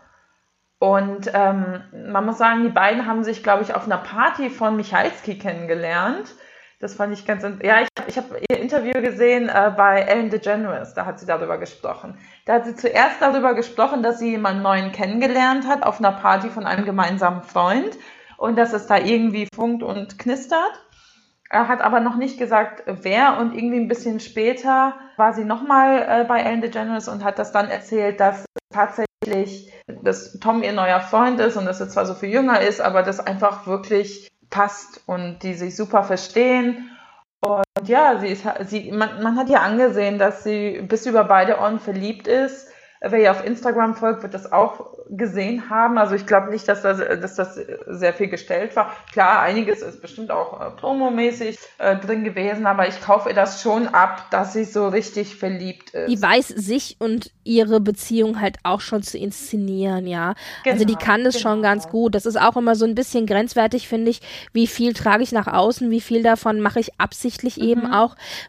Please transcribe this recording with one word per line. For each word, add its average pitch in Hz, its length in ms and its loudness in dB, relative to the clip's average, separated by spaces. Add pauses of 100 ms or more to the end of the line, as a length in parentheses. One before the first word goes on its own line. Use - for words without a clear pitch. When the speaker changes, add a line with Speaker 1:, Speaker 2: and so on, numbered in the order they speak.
(800)
Speaker 1:
Und, 196 540 2
ähm, 196 500 0 (280)
man 202 140 0
muss 220 140 -4
sagen, 226 240 4
die 233 60 2
beiden 214 360 2
haben 226 180 -2
sich, 214 200 -6
glaub 202 180 4
ich, 202 140 -6
auf 196 100 -4
einer 196 120 -2
Party 254 520 -2
von 220 260 -2
Michalski 202 640 -2
kennengelernt. 170 960 -4 (460)
Das 202 160 -10
fand 208 180 -4
ich 202 140 -12
ganz 202 160 -4
in-, 202 200 -8
ja, 220 180 6
ich, 247 60 0 (200)
ich - 100 -6
hab 240 80 -6 (240)
ihr 254 100 2
Interview 254 420 -2
gesehen, 240 480 2
äh, 202 260 4
bei 196 260 6
Ellen 214 300 2
DeGeneres. 208 640 -4
Da 185 100 -4
hat 185 140 -10
sie 180 80 -16
darüber 170 320 -2
gesprochen. - 580 -12 (280)
Da 214 100 2
hat 233 100 2
sie 233 100 -10
zuerst 247 460 2
darüber 269 320 2
gesprochen, 233 480 -2
dass 233 160 0
sie 233 140 -4
jemanden 202 320 -2
neuen 190 280 0
kennengelernt 254 760 0
hat 277 160 0
auf 208 160 0
einer 202 120 4
Party 196 380 0
von 214 160 -8
einem 185 200 -2
gemeinsamen 185 580 0
Freund 220 540 0 (400)
und 220 180 -2
dass 233 180 2
es 208 140 -4
da 202 100 4
irgendwie 214 560 0
funkt 233 300 -4
und 202 340 -8
knistert. 320 600 -2 (720)
Er 220 160 2
hat 240 140 0
aber 233 180 4
noch 233 160 0
nicht 262 240 -4
gesagt, 220 480 0
wer. 202 500 2
Und 233 180 -2
irgendwie 240 220 -2
ein 233 120 0
bisschen 233 300 -2
später 262 760 0 (220)
war 220 160 4
sie 214 120 -4
nochmal, 269 640 4
äh, 233 140 4
bei 233 180 0
Ellen 226 200 -2
DeGeneres 226 480 -6
und 202 140 -10
hat 202 140 -2
das 214 140 -6
dann 202 180 2
erzählt, 202 500 -2
dass 196 260 2 (280)
tatsächlich, 208 1000 -4 (300)
dass - 380 -4
Tom 226 240 0
ihr 202 100 -2
neuer 185 280 2
Freund 226 400 2
ist 226 160 2
und 190 80 -4
dass 185 140 -4
er 190 100 -8
zwar 196 180 -2
so 185 80 -6
viel 196 140 -8
jünger 240 320 2
ist, 202 200 0
aber 185 220 2
das 196 160 -2
einfach 196 480 -2
wirklich 202 600 -4 (200)
passt - 560 -2
und 180 380 -8
die 190 100 -6
sich 180 220 -8
super 208 280 2
verstehen. 240 840 2 (520)
Und 202 220 0 (220)
ja, 254 340 6
sie 202 80 -4
ist, 196 160 -6 (240)
sie, 202 240 -8
man, 214 300 -2
man 226 160 0
hat 254 120 -2
ihr 254 120 6
angesehen, 202 580 2
dass 202 240 2
sie 208 440 -4
bis 220 180 -2
über 220 200 4
beide 196 340 4
Ohren 214 200 0
verliebt 202 480 -6
ist. 269 400 0 (360)
Wer 220 160 0
ihr 208 120 8
auf 196 140 0
Instagram 233 500 0
folgt, 226 280 -2
wird 202 120 -12
das 196 160 -10
auch - 400 2 (180)
gesehen 202 600 -4
haben. 233 260 4
Also 208 180 4
ich 202 120 -4
glaub 196 220 4
nicht, 214 180 -6
dass 202 160 0
das, 196 160 2
dass 180 360 -4
das 185 240 -4 (280)
sehr 175 260 0
viel 196 140 -2
gestellt 180 480 -4
war. 214 180 0 (180)
Klar, 196 300 4
einiges 208 400 0
ist - 220 -12
bestimmt 220 280 -14
auch, 165 300 -4
äh, - 80 -8
promomäßig, 240 880 -2 (220)
äh, 196 180 2
drin 214 260 -4
gewesen, 202 440 -2
aber 196 200 2
ich 190 140 -8
kaufe 208 280 2
ihr 190 60 0
das 196 260 2
schon 233 280 0
ab, - 400 2
dass 196 240 0
sie 220 100 0
so 208 240 -2
richtig 202 480 -4
verliebt 185 540 -8
ist. 165 200 -6
Speaker 2:
Die 226 120 0
weiß, 214 280 4
sich 214 500 -6
und 226 320 -4 (120)
ihre 220 380 2
Beziehung 220 580 -2
halt 196 240 -2
auch 185 180 0
schon 214 200 -6
zu - 160 -10
inszenieren, 190 880 -4
ja. 175 300 -4 (280)
Also 233 220 4
die 220 80 2
Speaker 1:
Genau, 208 120 -6
Speaker 2:
kann 214 200 4
das 240 160 0
schon 214 160 0
Speaker 1:
genau. 214 60 -2
Speaker 2:
ganz 202 260 0
gut. 226 240 0
Das 202 140 0
ist 220 120 0
auch 233 160 4
immer 233 200 4
so 220 100 2
ein 226 100 0
bisschen 240 300 -2
grenzwertig, 220 640 0
finde 226 220 0
ich, - 100 -4 (320)
wie 233 140 4
viel 240 260 0
trage 214 300 2
ich 240 100 -4
nach 214 140 0
außen, 226 420 2
wie 226 120 0
viel 226 220 0
davon 220 380 2
mache 208 180 0
ich - 220 -4
absichtlich - 560 -4
Speaker 1:
Mhm. 226 60 -4
Speaker 2:
eben 233 280 2
auch. 220 240 2 (340)